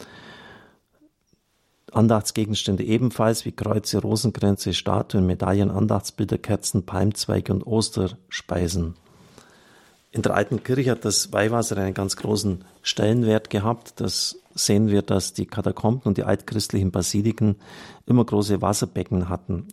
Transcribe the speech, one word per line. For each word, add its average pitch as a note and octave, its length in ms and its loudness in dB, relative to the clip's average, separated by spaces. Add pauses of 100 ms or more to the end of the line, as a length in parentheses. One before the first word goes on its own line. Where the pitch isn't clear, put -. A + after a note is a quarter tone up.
(1900)
Andachtsgegenstände G#2+ 920 2
ebenfalls, A2+ 580 2
wie - 80 -6
Kreuze, G#2 500 -2
Rosenkränze, G2+ 720 0
Statuen, G2 520 0
Medaillen, F#2+ 440 2
Andachtsbilder, G#2 680 0
Kerzen, - 480 -2
Palmzweige G2 680 0
und F#2+ 160 -2
Osterspeisen. F2+ 1300 -2 (1160)
In A2+ 100 -2
der - 120 0
alten G#2 300 0
Kirche B2+ 280 2
hat - 120 -2
das - 300 -2
Weihwasser A2 440 0
einen F#2+ 160 -2
ganz G2 220 -2
großen G2+ 480 -2 (180)
Stellenwert A2 680 2
gehabt. A2 500 -4
Das - 380 -4 (180)
sehen G#2+ 340 4
wir, G2+ 120 4
dass G2 320 -2
die G#2 120 -4
Katakomben G#2+ 580 -2
und G#2 140 2
die - 60 0
altchristlichen G2 680 0
Basiliken G#2 680 2 (480)
immer B2 180 6
große G#2 380 0
Wasserbecken F#2+ 680 0
hatten. F2+ 460 -4